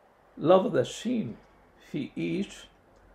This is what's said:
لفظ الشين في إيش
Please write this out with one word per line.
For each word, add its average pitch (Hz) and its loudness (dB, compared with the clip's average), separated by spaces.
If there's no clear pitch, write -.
لفظ 180 4
الشين 214 -2
في - -6
إيش 170 -4